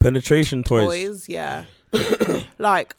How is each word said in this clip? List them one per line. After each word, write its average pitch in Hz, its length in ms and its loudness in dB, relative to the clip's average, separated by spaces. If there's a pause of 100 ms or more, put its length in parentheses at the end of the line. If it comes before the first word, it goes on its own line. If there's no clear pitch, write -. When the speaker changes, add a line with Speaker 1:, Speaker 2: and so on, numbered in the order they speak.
Speaker 1:
Penetration 131 640 2
toys. 113 240 2
Speaker 2:
toys, 185 400 -6
yeah. 160 360 -8 (280)
<coughs> - 520 0 (120)
Like, 196 420 0